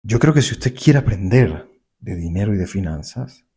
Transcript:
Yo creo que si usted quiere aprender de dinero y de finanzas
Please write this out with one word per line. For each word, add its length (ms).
Yo 160
creo 140
que 80
si 100
usted 240
quiere 240
aprender 720
de 180
dinero 360
y 40
de 100
finanzas 800